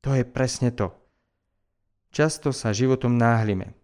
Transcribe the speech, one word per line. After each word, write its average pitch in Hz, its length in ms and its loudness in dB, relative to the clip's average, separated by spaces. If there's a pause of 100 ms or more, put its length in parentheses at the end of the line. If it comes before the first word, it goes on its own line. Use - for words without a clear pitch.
To 135 160 0
je 123 80 0
presne 123 480 -2
to. 98 180 -4 (1160)
Často 151 400 -2
sa 113 240 -2
životom 127 400 2
náhlime. 113 580 0 (120)